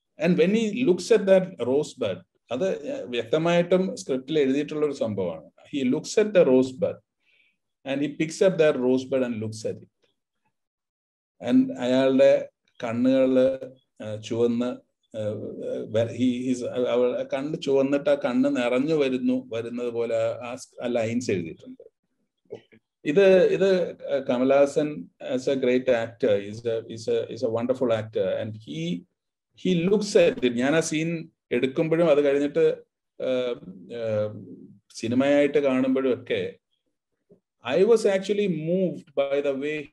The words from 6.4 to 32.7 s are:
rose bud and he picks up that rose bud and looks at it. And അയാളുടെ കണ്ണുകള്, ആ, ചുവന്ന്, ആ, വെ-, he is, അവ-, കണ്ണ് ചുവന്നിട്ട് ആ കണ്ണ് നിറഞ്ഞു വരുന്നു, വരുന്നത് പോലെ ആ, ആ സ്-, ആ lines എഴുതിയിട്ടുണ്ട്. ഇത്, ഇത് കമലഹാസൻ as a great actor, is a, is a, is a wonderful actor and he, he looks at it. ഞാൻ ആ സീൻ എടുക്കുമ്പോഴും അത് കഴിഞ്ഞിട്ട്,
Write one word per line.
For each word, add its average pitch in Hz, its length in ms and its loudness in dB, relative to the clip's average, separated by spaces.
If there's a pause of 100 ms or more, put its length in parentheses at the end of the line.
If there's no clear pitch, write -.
rose 131 220 4
bud - 260 -4 (880)
and 139 140 -4
he 147 60 -2
picks 170 420 0
up 180 80 0
that 151 200 4
rose 127 260 0
bud 131 200 -2
and 120 120 -4
looks 110 360 -8
at 90 40 -12
it. - 400 -20 (1300)
And 131 280 2
അയാളുടെ 135 720 4 (340)
കണ്ണുകള്, 127 760 2 (440)
ആ, 107 120 -8
ചുവന്ന്, 117 500 0 (520)
ആ, 107 100 -6 (600)
വെ-, 110 220 -2
he 127 420 -2
is, 117 140 -6
അവ-, 123 680 0
കണ്ണ് 147 280 -6
ചുവന്നിട്ട് 139 480 0
ആ 143 60 4
കണ്ണ് 139 420 0
നിറഞ്ഞു 127 360 0
വരുന്നു, 127 600 0
വരുന്നത് 120 360 -6
പോലെ 117 260 -4
ആ, 117 360 -4
ആ 127 40 -10
സ്-, - 280 -14
ആ 127 40 -4
lines 120 440 -2
എഴുതിയിട്ടുണ്ട്. 90 520 -8 (1200)
ഇത്, 185 420 6
ഇത് 180 500 0 (320)
കമലഹാസൻ 143 800 2 (260)
as 127 60 -4
a 135 180 -2
great 127 240 2
actor, 113 500 0 (160)
is 107 100 -12
a, 113 260 -6
is 113 280 -6
a, 117 200 -4
is 117 140 -4
a 110 60 -2
wonderful 123 380 0 (120)
actor 110 220 -2 (160)
and 110 140 -8
he, 160 480 -8 (640)
he 175 220 2
looks 208 260 0
at 170 280 4
it. 123 100 2
ഞാൻ 131 220 0
ആ 165 40 2
സീൻ 160 500 -4 (220)
എടുക്കുമ്പോഴും 160 580 0
അത് 143 120 8
കഴിഞ്ഞിട്ട്, 143 540 2 (460)